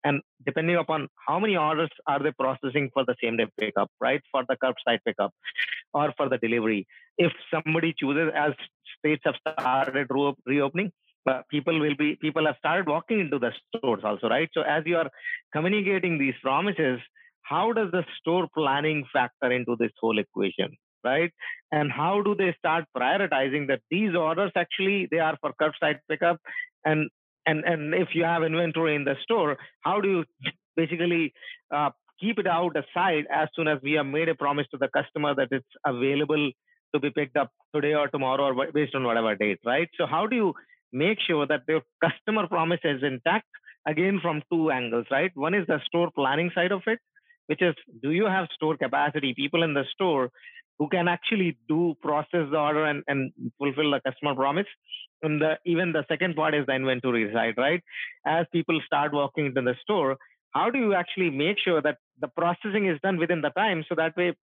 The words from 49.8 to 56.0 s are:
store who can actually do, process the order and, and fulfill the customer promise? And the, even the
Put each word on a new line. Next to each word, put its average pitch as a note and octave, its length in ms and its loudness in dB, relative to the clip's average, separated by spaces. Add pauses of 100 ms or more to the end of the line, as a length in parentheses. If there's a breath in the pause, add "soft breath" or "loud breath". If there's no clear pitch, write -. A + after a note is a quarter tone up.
store C#3+ 380 0 (480 loud breath)
who D3+ 100 -2
can F3 200 0
actually F3 500 0 (100)
do, D#3+ 340 2
process D3+ 500 0
the D#3 60 2
order D3+ 280 2
and, D3 220 -2
and C#3 240 -2 (260)
fulfill C#3+ 340 0
the C3+ 100 2
customer D3 340 -2
promise? C#3+ 320 0 (560 loud breath)
And D#3 180 0
the, D#3 240 2
even E3+ 260 2
the D#3 160 0